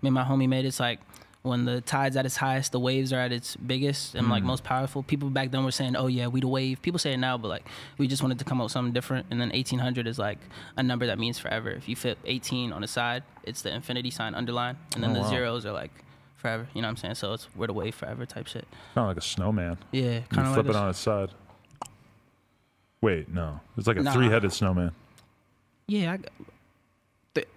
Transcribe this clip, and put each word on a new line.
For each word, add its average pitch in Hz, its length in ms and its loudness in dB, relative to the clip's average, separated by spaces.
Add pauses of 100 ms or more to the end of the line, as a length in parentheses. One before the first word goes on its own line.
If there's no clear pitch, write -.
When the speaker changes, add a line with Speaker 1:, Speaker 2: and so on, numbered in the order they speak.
Speaker 1:
me 139 80 2
and 131 60 6
my 131 100 4
homie 135 240 4
made. 131 160 4
It's 131 160 -2
like, 120 200 0 (420)
when 123 220 2
the 123 160 0
tide's 135 360 2
at 131 100 2
its 135 120 -4
highest, 135 340 2
the 127 80 0
waves 131 320 2
are 127 80 2
at 123 100 0
its 123 240 -4
biggest 135 640 -2
and, 117 120 2
like, 113 140 4
Speaker 2:
Mm. 95 40 0
Speaker 1:
most 127 180 0
powerful. 135 400 -2
People 139 260 0
back 135 220 0
then 131 120 2
were 131 60 0
saying, 127 240 -2
"Oh 131 140 0
yeah, 123 180 0
we 127 140 0
the 131 80 2
wave." 131 340 0
People 175 160 0
say 143 140 0
it 127 60 0
now, 127 200 0
but, 110 80 -6
like, - 220 -6 (300)
we 139 100 4
just 135 120 0
wanted 131 200 2
to 139 40 -6
come 127 160 0
up 117 40 2
with 110 80 -2
something 123 200 0
different. 127 380 -2
And 120 100 0
then 120 140 0
eighteen 127 240 0
hundred 123 300 0
is, 127 100 -4
like, 104 200 -2 (380)
a 135 60 2
number 123 240 2
that 107 140 0
means 120 180 0
forever. 110 320 -2
If - 180 -8
you 120 60 -4
flip 120 300 -2
eighteen 123 480 -2
on 80 100 -6
the 113 60 -6
side, 120 340 -2 (220)
it's - 180 -8
the 80 100 -4
infinity 123 380 -4
sign 113 240 -4
underlined, 120 440 -2 (160)
and - 100 -2
then 113 60 2
Speaker 2:
Oh, 110 40 2
Speaker 1:
the 98 60 2
Speaker 2:
wow. 104 100 2
Speaker 1:
zeros 120 360 0
are, 104 60 -2
like, - 200 -6 (420)
forever. 113 400 -4
You 117 80 -4
know 110 60 0
what - 20 -2
I'm 113 60 -4
saying? 101 180 -6
So 101 200 -4
it's, - 200 -8
we're 107 140 -2
the 104 40 -2
wave 107 220 -4
forever 123 320 -8
type - 220 -12
shit. - 180 -10 (280)
Speaker 2:
Kinda 123 120 4
like 92 100 0
a 82 40 -4
snowman. 92 580 0 (140)
Speaker 1:
Yeah, 131 100 2 (120)
Speaker 2:
You 117 80 -2 (100)
Speaker 1:
kinda 135 200 4
Speaker 2:
flip - 140 4
Speaker 1:
like 113 80 4
Speaker 2:
it 104 40 4
Speaker 1:
a 101 40 2
Speaker 2:
on 98 80 2
its 90 80 -4
side. 101 300 0 (1700)
Wait, 87 320 2
no. 80 280 -4 (160)
It's 107 100 -4
like 113 120 4
a - 40 4
Speaker 1:
Nah. 139 100 4
Speaker 2:
three-headed 113 400 6
snowman. 90 380 2 (960)
Speaker 1:
Yeah, 196 260 2
I 190 40 -2
g-, 190 80 -12 (1080)
th-, - 220 0